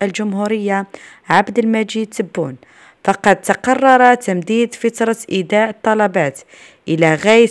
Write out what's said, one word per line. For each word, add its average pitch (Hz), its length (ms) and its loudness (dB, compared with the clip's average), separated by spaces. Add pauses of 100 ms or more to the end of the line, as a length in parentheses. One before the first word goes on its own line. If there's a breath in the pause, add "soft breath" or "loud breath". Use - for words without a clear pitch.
الجمهورية 202 840 -4 (440 loud breath)
عبد 202 300 0
المجيد 220 500 -2
تبون. 160 460 -8 (480 soft breath)
فقد 196 320 2
تقرر 254 800 2
تمديد 220 580 -2
فترة 226 440 -4 (140)
إيداع 208 380 0
الطلبات 202 680 -2 (480 loud breath)
إلى 160 280 2
غاية 220 360 4